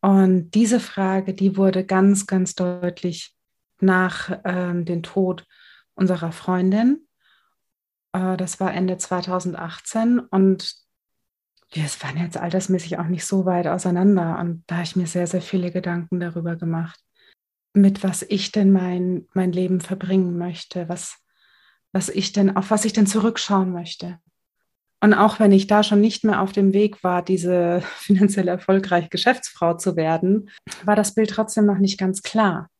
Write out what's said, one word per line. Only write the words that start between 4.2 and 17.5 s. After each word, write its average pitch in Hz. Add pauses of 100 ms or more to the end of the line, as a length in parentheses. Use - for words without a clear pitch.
ähm, 180
dem 170
Tod 185 (480)
unserer 175
Freundin. 190 (1040)
Äh, 185
das 185
war 190
Ende 185
zweitausendachtzehn 180
und 190 (1000)
wir 156
waren 139
jetzt 170
altersmäßig 175
auch 165
nicht 175
so 190
weit 175
auseinander. 180
Und 170
da 170
hab 175
ich 165
mir 180
sehr, 175
sehr 180
viele 180
Gedanken 175
darüber 170
gemacht, 165 (720)